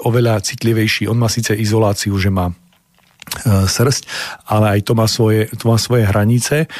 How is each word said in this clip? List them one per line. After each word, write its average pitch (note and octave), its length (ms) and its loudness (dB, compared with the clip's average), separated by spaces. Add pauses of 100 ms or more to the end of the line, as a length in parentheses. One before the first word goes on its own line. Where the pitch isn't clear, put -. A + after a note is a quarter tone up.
oveľa A#2 400 2
citlivejší, A2 680 -2
on A2+ 80 0
má A#2 120 2
síce A2 240 -2
izoláciu, G#2 640 0
že G2 160 0
má, F2+ 160 0
e, E2+ 60 -6 (1120)
srsť, - 340 0 (460)
ale G#2+ 280 2
aj G#2 80 2
to - 120 0
má A2 80 4
svoje, A2 480 0
to A#2 160 -8
má A2+ 80 4
svoje A2+ 320 0
hranice, A#2 560 2
e, - 20 -4 (120)